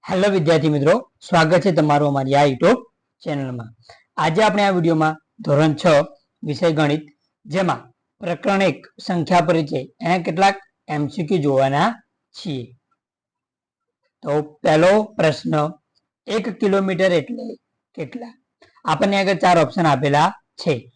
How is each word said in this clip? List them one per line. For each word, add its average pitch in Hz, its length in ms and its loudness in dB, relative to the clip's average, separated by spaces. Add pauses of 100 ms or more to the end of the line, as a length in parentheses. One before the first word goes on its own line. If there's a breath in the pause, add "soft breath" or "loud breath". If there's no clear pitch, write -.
હેલો 190 200 2
વિદ્યાર્થી 160 400 2
મિત્રો, 147 240 2 (260)
સ્વાગત 170 420 2
છે 190 100 0
તમારું 147 360 2
અમારી 139 280 -2
આ 143 100 4
YouTube 160 340 2 (420)
ચેનલમાં. 127 480 -8 (480 soft breath)
આજે 160 260 0
આપણે 208 200 2
આ 196 60 2
વીડિયોમાં 160 500 0 (200)
ધોરણ 147 340 2
છ 147 120 -6 (580)
વિષય 160 280 -2
ગણિત, 151 320 -2 (420)
જેમાં 151 360 -4 (400)
પ્રકરણ 196 400 -2
એક 160 260 -2 (140)
સંખ્યા 175 400 0
પરિચય, 156 400 -2 (180)
એના 175 180 -2
કેટલાક 190 400 0 (300)
એમ 147 200 -4
સી 151 200 -6
ક્યુ 185 100 0
જોવાના 139 520 0 (460)
છીએ. 135 300 -10 (1600)
તો 147 180 -2 (220)
પહેલો 160 280 4 (120)
પ્રશ્ન, 160 500 -2 (720)
એક 220 220 -4 (100)
કિલોમીટર 190 520 0
એટલે 175 340 -4 (520)
કેટલા? 233 360 -12 (520 soft breath)
આપણને 196 320 0
આગળ 196 160 0
ચાર 180 240 2
ઓપ્શન 160 280 0
આપેલા 147 440 2 (260)
છે. 151 200 -4 (200)